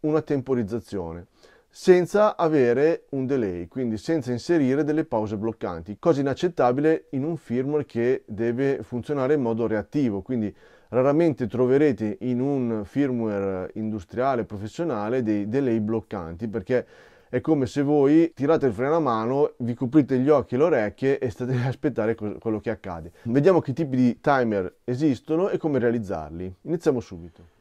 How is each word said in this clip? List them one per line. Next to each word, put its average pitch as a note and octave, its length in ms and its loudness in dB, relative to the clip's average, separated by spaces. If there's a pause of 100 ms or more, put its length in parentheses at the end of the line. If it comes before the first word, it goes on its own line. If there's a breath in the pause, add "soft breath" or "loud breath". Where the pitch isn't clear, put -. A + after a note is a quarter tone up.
una D#3 200 2
temporizzazione, G#2+ 1040 -4 (420 soft breath)
senza F#3 680 4
avere D3+ 720 4
un C3 180 -4
delay, G2 400 -2
quindi A#2+ 300 -4
senza C3 340 -4
inserire C#3 540 0
delle D3+ 200 0
pause G#2+ 320 -2
bloccanti, G2 640 -6
cosa D3 220 2
inaccettabile C#3+ 880 2
in C3+ 140 -4
un E3 120 -4
firmware C3+ 500 -4
che A#2+ 380 0
deve A#2 600 -2
funzionare C3 500 -2
in D3+ 60 0
modo A2+ 260 -2
reattivo, G#2+ 560 -2
quindi G#2+ 320 -4 (360 soft breath)
raramente C3+ 580 2
troverete B2 720 2
in B2 200 -2
un B2+ 440 -2
firmware G#2 920 -2
industriale, A2 680 -4
professionale, A2 800 -4
dei G#2 240 -2
delay A#2+ 320 0
bloccanti, G#2 680 -6
perché A2+ 400 -4 (420 soft breath)
è B2 120 -2
come C#3+ 260 0
se C#3+ 160 -2
voi D3 520 4
tirate C#3 320 0
il A#2+ 60 2
freno C3 240 -2
a E3+ 40 2
mano, B2+ 580 0
vi A#2+ 160 -4
coprite C3 440 2
gli C3 100 2
occhi C#3 260 4
e B2+ 40 2
le D3 60 4
orecchie C3+ 540 2
e B2+ 120 -2
state B2+ 240 -4
<laughs> B2 60 0
a B2 60 0
aspettare A#2 480 -2
cos-, G#2 240 -6
quello A2 220 -4
che A#2 100 -6
accade. F2 420 -8 (120)
Vediamo D3 360 4
che - 120 -6
tipi C3 240 -4
di B2 240 2
timer A2+ 640 0
esistono D#3 640 0
e - 100 -4
come D3 200 -2
realizzarli. F#2+ 840 -4
Iniziamo D3+ 380 -2
subito. E2+ 600 -18